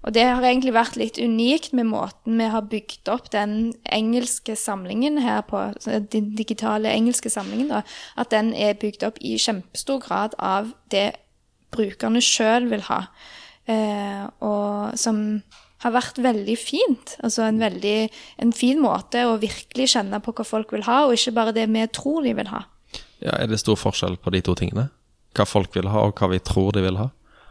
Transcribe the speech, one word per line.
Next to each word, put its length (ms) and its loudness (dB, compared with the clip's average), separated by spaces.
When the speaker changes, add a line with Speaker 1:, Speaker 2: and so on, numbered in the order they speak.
Speaker 1:
Og 120 -6
det 100 6
har 200 4
egentlig 320 4
vært 240 2
litt 180 -4
unikt 560 0
med 140 2
måten 500 -4
vi 140 2
har 160 -2
bygd 420 -8
opp 220 -4
den 420 -2
engelske 720 -2
samlingen 640 -2
her 240 0
på, 200 -4
den 540 -2
digitale 560 -2
engelske 400 2
samlingen 400 -4
da, 100 0
at 180 -4
den 220 2
er 220 0
bygd 320 -6
opp 120 -6
i 200 -4
kjempestor 640 -4
grad 340 -2
av 360 -2
det 240 0
brukerne 500 0
selv 480 2
vil 160 -2
ha, 120 0
eh, 600 -2
og 600 -2
som 440 0
har 140 0
vært 240 -2
veldig 380 2
fint, 640 -2
altså 280 0
en 120 2
veldig, 380 0
en 160 4
fin 260 4
måte 420 2
å 160 2
virkelig 540 -2
kjenne 300 0
på 100 -6
hva 140 -6
folk 240 -4
vil 160 -4
ha, 180 4
og 100 6
ikke 200 0
bare 200 2
det 140 2
vi 180 2
tror 360 -2
de 100 2
vil 180 -4
ha. 120 -8
Speaker 2:
Ja, 160 -2
er 120 0
det 160 0
stor 160 4
forskjell 400 0
på 160 -2
de 60 2
to 140 2
tingene? 340 -2
Hva 120 2
folk 280 0
vil 160 0
ha, 160 4
og 120 0
hva 120 4
vi 120 0
tror 320 2
de 120 4
vil 120 0
ha? 120 -4